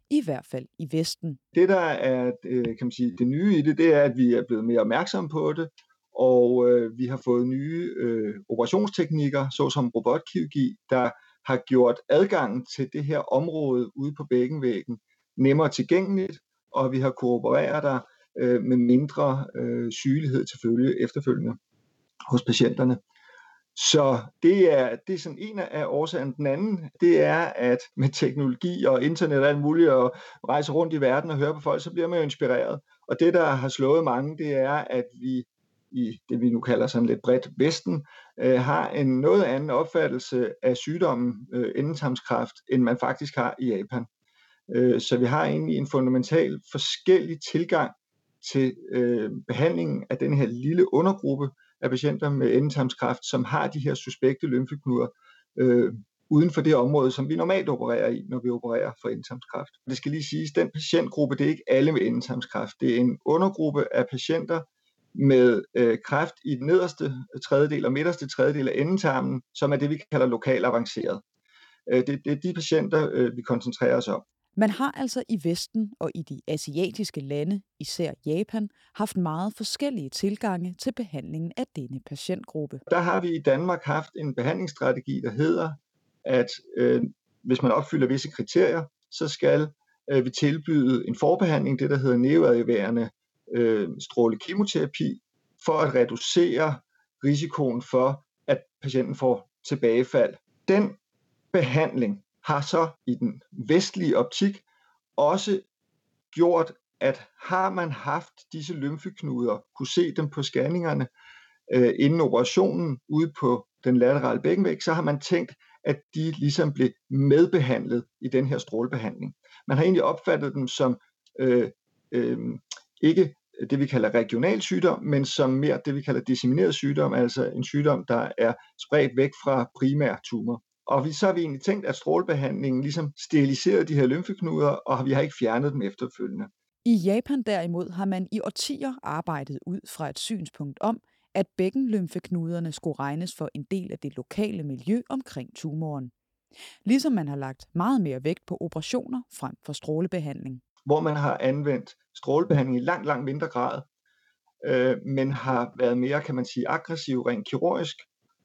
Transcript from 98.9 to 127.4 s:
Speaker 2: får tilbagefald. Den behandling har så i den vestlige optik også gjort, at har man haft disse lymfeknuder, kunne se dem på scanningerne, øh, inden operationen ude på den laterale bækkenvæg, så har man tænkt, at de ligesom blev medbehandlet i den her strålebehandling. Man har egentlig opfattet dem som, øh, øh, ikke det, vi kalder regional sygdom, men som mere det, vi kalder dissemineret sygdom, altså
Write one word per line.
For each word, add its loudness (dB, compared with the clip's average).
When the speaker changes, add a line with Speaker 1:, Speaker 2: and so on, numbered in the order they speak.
Speaker 2:
får 0
tilbagefald. 2
Den 4
behandling 0
har 0
så 0
i 0
den -4
vestlige 2
optik 0
også 2
gjort, 2
at -2
har -2
man -4
haft -8
disse -10
lymfeknuder, -6
kunne -6
se 0
dem -2
på -6
scanningerne, -2
øh, 6
inden 4
operationen 2
ude 0
på 0
den 4
laterale 4
bækkenvæg, 2
så 0
har 0
man 0
tænkt, -2
at -2
de -2
ligesom 0
blev 2
medbehandlet 4
i -6
den 0
her -2
strålebehandling. -6
Man 0
har 4
egentlig 4
opfattet 0
dem -4
som, 0
øh, 4
øh, 0
ikke 4
det, 0
vi 0
kalder 0
regional 0
sygdom, 0
men 0
som 0
mere 0
det, -2
vi -6
kalder -2
dissemineret 2
sygdom, 0
altså 0